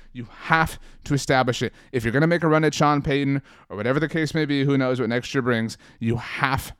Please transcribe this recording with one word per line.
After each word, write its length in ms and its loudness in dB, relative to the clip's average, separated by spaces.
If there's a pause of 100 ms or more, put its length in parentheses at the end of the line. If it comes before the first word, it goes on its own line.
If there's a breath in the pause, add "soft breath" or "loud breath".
(140 soft breath)
You 140 -12 (160)
have 360 2 (240 soft breath)
to 100 -2
establish 480 2
it. 120 -4 (180 soft breath)
If 120 -2
you're 100 -2
gonna 120 4
make 180 2
a 40 2
run 160 4
at 100 2
Sean 280 2
Payton 400 0 (280 soft breath)
or 60 -12
whatever 240 0
the 80 -2
case 260 -4
may 120 0
be, 180 0
who 140 2
knows 220 0
what 100 -2
next 260 -4
year 60 0
brings, 360 -2 (220 loud breath)
you 160 2
have 640 -4